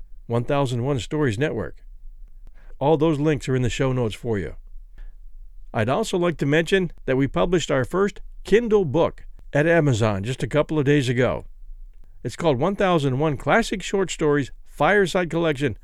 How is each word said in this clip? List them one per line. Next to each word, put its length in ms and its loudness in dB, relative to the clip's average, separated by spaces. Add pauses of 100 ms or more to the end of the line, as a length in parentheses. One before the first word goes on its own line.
(260)
One 180 0
thousand 380 0
one 160 0
Stories 400 0
Network. 460 -4 (960)
All 160 4
those 240 2
links 280 0
are 80 2
in 60 2
the 80 2
show 220 0
notes 220 -2
for 240 -2
you. 180 -6 (1160)
I'd 160 0
also 300 0
like 200 0
to 80 0
mention 440 2 (160)
that 100 2
we 120 2
published 420 0
our 140 2
first 360 -2 (220)
Kindle 420 4
book 420 0 (260)
at 140 4
Amazon 580 4
just 180 -4
a 60 -2
couple 300 0
of 60 2
days 240 4
ago. 360 0 (760)
It's 140 -6
called 220 2
One 180 2
thousand 420 2
one 180 0
Classic 460 2
Short 280 -2
Stories 400 0 (140)
Fireside 680 2
Collection, 540 0